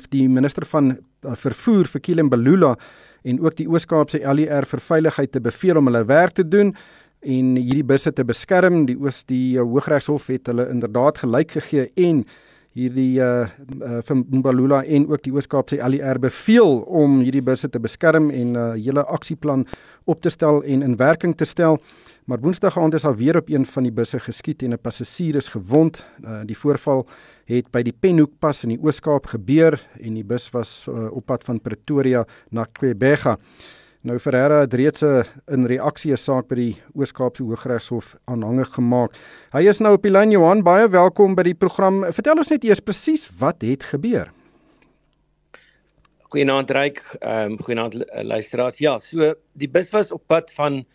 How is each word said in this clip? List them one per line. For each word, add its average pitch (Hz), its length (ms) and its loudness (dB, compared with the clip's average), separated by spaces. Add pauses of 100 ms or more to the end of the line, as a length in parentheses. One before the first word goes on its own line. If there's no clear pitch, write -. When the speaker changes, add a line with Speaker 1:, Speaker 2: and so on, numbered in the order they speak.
Speaker 1:
die 135 200 2
minister 131 360 0
van, 135 320 0 (260)
uh, 127 120 -10
vervoer, 190 500 0
Fikile 165 380 -2
Mbalula, 131 540 4 (460)
en 127 160 -4
ook 160 160 -2
die 160 120 -8
Oos-Kaapse 160 560 -2
L 139 160 0
E 156 60 0
R 143 200 -2
vir 131 140 -8
veiligheid 160 520 0
te 131 100 -4
beveel 160 360 0
om 143 80 4
hulle 117 200 2
werk 160 280 4
te 180 140 -2
doen 202 280 2 (460)
en 131 340 0
hierdie 127 280 0
busse 135 300 0
te 131 100 -2
beskerm. 180 640 2
Die 123 120 -2
Oos-, 139 280 -6
die, 127 320 -2
uh, 123 60 2
Hooggeregshof 139 640 -2
het 127 200 -6
hulle 123 220 -2
inderdaad 120 480 0
gelyk 131 340 -2
gegee 143 440 -4
en 165 300 2 (500)
hierdie, 127 440 -2
uh, 123 280 0 (340)
uh, 120 200 -6
vir 139 140 -4
Mbalula 131 680 2
en 147 260 2
ook 151 140 -2
die 131 100 -6
Oos-Kaapse 143 480 -4
L 131 120 -2
E 139 80 -4 (120)
R 127 60 -2
beveel 147 680 2
om 143 360 4
hierdie 131 200 0
busse 131 280 -2
te 123 100 -6
beskerm 156 500 2
en, 123 260 -4
uh, 117 180 -4
hele 135 300 -2
aksieplan 147 600 -4 (400)
op 160 160 -2
te 175 80 -2
stel 151 340 2
en 139 200 0
in 123 120 0
werking 160 400 0
te 156 100 -4
stel. 160 340 2 (460)
Maar 123 140 -4
Woensdag 175 380 -2
aand 160 160 2
is 156 80 -2
daar 135 140 0
weer 139 220 0
op 160 120 -2
een 135 160 0
van 131 180 -4
die 123 80 -2
busse 117 280 -4
geskiet - 440 -10
en 120 100 -4
'n 117 40 -4
passasier 143 580 -6
is 135 120 -4
gewond. 135 580 0 (180)
Uh, 110 220 -12
die 107 120 -10
voorval 139 500 -2 (380)
het 120 260 -4
by 120 100 0
die 120 120 -4
Penhoekpas 156 720 0
in 117 60 -4
die 117 120 -4
Oos-Kaap 151 440 -2
gebeur 143 540 2 (200)
en 113 140 -10
die 110 100 -8
bus 117 280 -8
was, - 360 -10
uh, 113 240 -8
op 120 140 -12
pad 127 180 -4
van 117 180 -6
Pretoria 127 640 -2 (260)
na 113 220 -6
Quebega. 127 640 0 (640)
Nou, 120 180 -6
Ferreira 143 400 2
het 131 140 0
reeds 139 300 0
'n, 135 200 2 (240)
in 127 180 -2
reaksie 135 460 -4
'n 127 60 0
saak 131 300 -4
by 127 80 -6
die 120 220 -4 (160)
Oos-Kaapse 131 500 -6
Hooggeregshof 117 720 -8 (100)
aanhangig 123 480 -4
gemaak. 123 400 0 (380)
Hy 165 160 2
is 202 120 4
nou 214 140 4
op 196 80 4
die 208 100 0
lyn. 208 200 6
Johan, 190 320 6
baie 190 240 6
welkom 185 480 4
by 180 80 4
die 175 100 4
program. 190 580 0
Vertel 302 260 2
ons 320 120 0
net 269 140 0
eers 208 160 4
presies - 500 -4 (100)
wat 160 220 -2
het 123 220 -4
gebeur. 147 480 -4 (2000)
Speaker 2:
Goeienaand, 135 420 0
Ryk. 143 500 -4
Ehm, 110 360 -4
goeienaand, 117 360 -6
lu-, 113 300 -10
luisteraars. 110 540 -6
Ja, 143 220 0
so 156 340 -2 (200)
die 143 160 -8
bus 175 200 -2
was 208 220 -2
op 170 160 -12
pad 165 240 -2
van, 139 440 -4